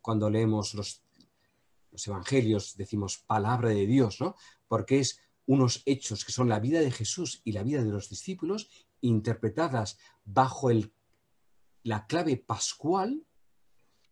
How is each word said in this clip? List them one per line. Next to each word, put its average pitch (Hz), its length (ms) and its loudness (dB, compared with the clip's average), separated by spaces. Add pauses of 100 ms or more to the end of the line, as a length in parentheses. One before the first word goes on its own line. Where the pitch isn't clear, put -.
cuando 107 300 0
leemos 107 440 2
los, - 280 -10 (880)
los - 160 -12
evangelios 107 680 0
decimos 98 420 -6
palabra 113 520 0
de 101 160 2
Dios, 120 340 2
¿no? 170 160 -2 (320)
Porque 135 320 2
es - 200 -2 (260)
unos 131 380 4
hechos 131 400 -2
que - 60 -12
son 123 180 0
la 104 120 2
vida 151 200 2
de 135 120 2
Jesús - 500 -6
y 113 80 -4
la 101 140 -4
vida 135 180 0
de 107 80 0
los 101 180 -6
discípulos 190 640 -6 (300)
interpretadas 117 1000 -2 (260)
bajo 123 460 2
el, 107 220 2 (880)
la 107 240 -4
clave 160 300 0
pascual, 190 880 -2 (880)